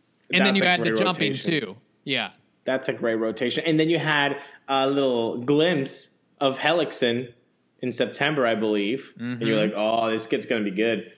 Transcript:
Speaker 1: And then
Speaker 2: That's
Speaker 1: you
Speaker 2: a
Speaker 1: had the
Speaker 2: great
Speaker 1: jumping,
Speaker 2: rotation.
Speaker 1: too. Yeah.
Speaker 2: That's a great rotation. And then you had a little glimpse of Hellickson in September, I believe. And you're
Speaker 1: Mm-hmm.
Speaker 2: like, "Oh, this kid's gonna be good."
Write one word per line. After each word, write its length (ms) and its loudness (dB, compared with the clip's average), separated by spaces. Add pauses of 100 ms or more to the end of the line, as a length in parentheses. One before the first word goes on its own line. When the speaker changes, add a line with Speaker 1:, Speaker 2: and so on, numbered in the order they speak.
(320)
Speaker 1:
And 140 4
then 100 4
Speaker 2:
That's 40 2
Speaker 1:
you 60 4
Speaker 2:
a 40 4
Speaker 1:
had 120 4
the 100 0
Speaker 2:
great 60 2
Speaker 1:
jumping, 340 0
Speaker 2:
rotation. 200 -4 (100)
Speaker 1:
too. 140 -8 (280)
Yeah. 280 -4 (340)
Speaker 2:
That's 220 -2
a 60 0
great 220 -2
rotation. 500 -2
And 140 2
then 100 2
you 80 2
had 400 0 (300)
a 200 2
little 520 0
glimpse 760 0 (220)
of 200 0
Hellickson 760 0 (480)
in 100 -4
September, 540 0
I 100 2
believe. 600 -2
And 240 -8
you're 160 2
Speaker 1:
Mm-hmm. 140 2
Speaker 2:
like, 40 -6
"Oh, 360 0
this 160 -2
kid's 180 -2
gonna 180 -2
be 80 -2
good." 460 -2